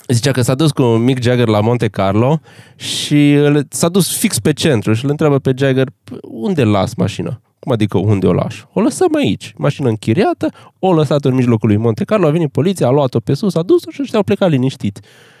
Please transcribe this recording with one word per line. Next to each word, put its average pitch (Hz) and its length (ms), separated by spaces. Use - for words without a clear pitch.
zicea 120 220
că 127 120
s-a 131 120
dus 147 160
cu - 120
Mick 120 400
Jagger 120 240
la 107 140
Monte 117 280
Carlo 107 520
și - 560
îl, 147 360
s-a - 200
dus 175 300
fix - 200
pe 156 140
centru 120 400
și 113 120
îl 143 60
întreabă 147 280
pe 135 180
Jagger, 131 300
„Unde 208 420
las 101 300
mașina?” - 460
„Cum - 140
adică 107 260
unde 95 280
o 90 60
lași?” 90 400
„O 185 80
lăsăm 311 360
aici, 240 400
mașină 147 320
închiriată, 175 640
o 190 160
lăsat 151 300
în 131 100
mijlocul 120 340
lui 104 100
Monte 110 260
Carlo, 208 220
a 147 40
venit 156 200
poliția, 165 360
a 120 40
luat-o 135 300
pe - 140
sus, 190 200
a 165 80
dus-o 339 280
și 285 120
ăștia 233 160
au 202 60
plecat 196 260
liniștit.” 127 500